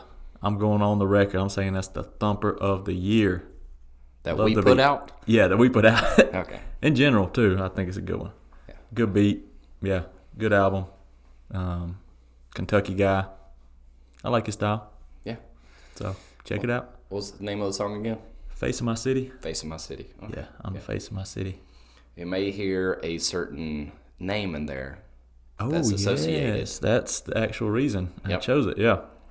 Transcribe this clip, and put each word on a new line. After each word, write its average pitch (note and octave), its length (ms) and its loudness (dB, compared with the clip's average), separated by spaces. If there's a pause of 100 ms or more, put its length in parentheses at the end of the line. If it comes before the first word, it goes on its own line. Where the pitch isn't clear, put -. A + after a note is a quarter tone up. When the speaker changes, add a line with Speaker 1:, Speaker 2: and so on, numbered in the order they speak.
(420)
Speaker 1:
I'm G2+ 160 -2
going G#2 240 4
on G#2 160 4
the G2 80 2
record. G2+ 340 4
I'm G2 80 0
saying G2 240 -2
that's F#2+ 160 -4
the F2+ 160 -8
thumper G#2 520 -2
of G2 280 0
the F2+ 100 -2
year. F#2 520 2 (760)
Speaker 2:
That E2 140 -2
Speaker 1:
Love G#2+ 100 2
Speaker 2:
we A2 80 4
Speaker 1:
the G#2+ 80 4
Speaker 2:
put G2+ 140 8
Speaker 1:
beat. C3+ 60 6
Speaker 2:
out? C#3 300 2 (140)
Speaker 1:
Yeah, A2 220 6
that F#2+ 80 4
we B2 120 8
put A#2+ 180 6
out. - 320 6
<laughs> - 160 6
Speaker 2:
Okay. - 260 -6 (220)
Speaker 1:
In D3+ 120 4
general, A#2+ 340 4
too, G2+ 320 4
I F#2+ 80 -2
think F2+ 200 -4
it's F#2 100 -8
a F#2+ 40 -8
good F#2 180 -4
one. - 100 -10 (380)
Speaker 2:
Yeah. - 60 -20 (200)
Speaker 1:
Good A2 180 2
beat. G2+ 320 4 (380)
Yeah, F#2+ 200 0 (340)
good G#2+ 160 0
album. G2 320 4 (680)
Um, F2+ 480 -6 (560)
Kentucky G2 400 -2
guy. F#2+ 320 2 (960)
I - 60 -8
like A2+ 180 0
his G#2+ 80 -6
style. G#2+ 360 -4 (340)
Speaker 2:
Yeah. A2+ 120 -10 (600)
Speaker 1:
So, G2 180 -8 (300)
check G2+ 180 -4
it A#2+ 80 -2
out. B2 280 -6 (100)
Speaker 2:
What's G2+ 240 -8
the - 120 -16
name G#2 180 -4
of G2 60 -2
the G2 40 -2
song G#2 240 -4
again? A2 220 -4 (320)
Speaker 1:
Face B2+ 280 -4
of A#2+ 80 -4
My A#2 80 -2
City. C3 460 -4
Speaker 2:
Face - 220 -6
of D#2+ 60 -10
My D#2 80 -10
City. C#2 300 -12 (160)
Okay. - 200 -12
Speaker 1:
Yeah, - 40 -12 (140)
I'm F#2 140 -10
Speaker 2:
Yeah. E2 60 -10
Speaker 1:
the - 60 -16
face G#2 220 -8
of G#2 60 -10
my F#2+ 100 -8
city. F#2+ 360 -8 (560)
Speaker 2:
You F2 100 -12
may F#2+ 260 -2
hear F#2+ 500 -2
a E2 160 -4
certain D#2 720 -6 (280)
name F#2+ 340 -4
in D2+ 120 -6
there C2+ 320 -10 (600)
Speaker 1:
Oh, A2 120 -4
Speaker 2:
that's D3+ 200 0
associated. A#2+ 680 0
Speaker 1:
yes. - 200 -8
That's - 420 0
the - 180 -8
actual A2 320 -2
reason G#2+ 420 -2 (120)
I G2 60 -4
Speaker 2:
Yep. F2+ 120 -2
Speaker 1:
chose B2+ 240 2
it, F2+ 120 -4
yeah. G#2+ 220 2 (300)